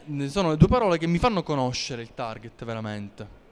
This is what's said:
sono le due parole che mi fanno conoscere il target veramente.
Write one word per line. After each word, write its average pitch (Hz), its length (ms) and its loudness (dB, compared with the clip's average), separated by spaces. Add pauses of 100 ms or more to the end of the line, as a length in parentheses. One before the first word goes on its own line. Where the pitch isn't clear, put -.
(280)
sono 170 240 0
le 156 60 0
due 156 100 10
parole 202 320 2
che 165 80 -2
mi 175 100 2
fanno 214 240 2
conoscere 127 600 -4
il 113 100 -16
target 113 500 -10
veramente. 107 640 -8 (240)